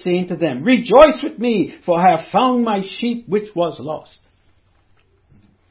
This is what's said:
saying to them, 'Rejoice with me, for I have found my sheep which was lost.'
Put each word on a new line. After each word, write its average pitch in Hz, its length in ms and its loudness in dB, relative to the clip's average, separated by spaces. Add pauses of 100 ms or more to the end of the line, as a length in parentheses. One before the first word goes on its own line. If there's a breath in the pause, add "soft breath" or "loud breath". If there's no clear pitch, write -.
saying 180 240 -2
to 147 80 -6
them, 143 260 -4
'Rejoice 247 600 4
with - 160 -10
me, 214 360 -2 (120)
for 170 120 0
I 175 200 4
have - 120 -12
found 240 340 0
my 208 180 -2
sheep 233 480 -6
which 208 240 -4
was 165 260 -4
lost.' - 380 -12 (1500)